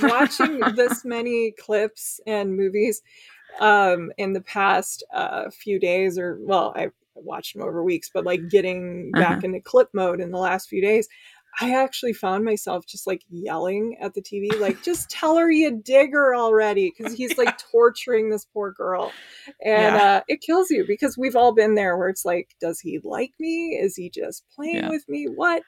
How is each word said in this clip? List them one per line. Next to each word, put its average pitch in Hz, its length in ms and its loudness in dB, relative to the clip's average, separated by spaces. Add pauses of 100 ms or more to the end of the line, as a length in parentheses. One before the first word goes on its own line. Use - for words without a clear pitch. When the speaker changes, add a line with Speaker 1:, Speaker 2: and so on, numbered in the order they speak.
Speaker 1:
watching 269 560 2
Speaker 2:
<laughs> 226 160 0
Speaker 1:
this 247 300 0
many 233 520 -2
clips - 720 -4
and 202 300 -2
movies, 208 440 0 (600)
um, 190 560 4
in 196 160 -2
the 190 80 -4
past, 196 640 0 (100)
uh, - 380 -6
few 196 280 -4
days, 185 380 0
or, 175 240 -6
well, 190 340 0
I - 140 -4 (260)
watched - 380 -14
them 202 100 -12
over 165 200 -6
weeks, 175 300 -2
but, 180 120 -4
like, 175 240 -4
getting 180 600 0
back 175 260 4
Speaker 2:
Uh-huh. - 80 -6
Speaker 1:
into 185 160 -4
clip - 320 4
mode 180 260 0
in 175 120 -6
the 180 60 -6
last 185 300 -2
few 196 140 -4
days, 214 260 2 (540)
I 247 120 0
actually 262 380 0
found 196 320 -2
myself 208 420 -2
just, - 220 -14
like, 185 220 -4
yelling 185 720 -4
at 196 120 -8
the 196 80 -6
T 202 200 -10
V, 208 160 -2
like, 202 260 -2
Speaker 2:
<laughs> - 0 -
Speaker 1:
"Just - 260 -4
tell 320 280 2
her 339 120 4
you 311 220 4
dig 262 400 2
her 277 240 4
already," 214 560 2
'cause 220 220 -10
he's, 240 240 -6
like, 240 100 2
Speaker 2:
<laughs> - 0 -
Yeah. 240 100 0 (140)
Speaker 1:
torturing 233 580 4
this 214 140 -4
poor 202 300 -8
girl. 185 400 -4 (500)
And, 214 320 4
Speaker 2:
Yeah. 208 80 6 (140)
Speaker 1:
uh, - 100 0
it - 140 -2
kills 359 280 2
you 240 160 2
because 226 320 -2
we've 247 200 0
all 240 160 8
been 214 220 4
there 190 200 2
where 185 140 0
it's 190 160 -6
like, 175 340 -4
"Does 165 220 -6
he 175 200 -8
like 254 380 -6
me? 330 420 -4
Is 185 140 -2
he 180 140 -12
just - 340 -10 (100)
playing 320 220 -8
Speaker 2:
Yeah. 330 140 -4
Speaker 1:
with 320 180 -6
me? 285 260 -8
What 339 340 -2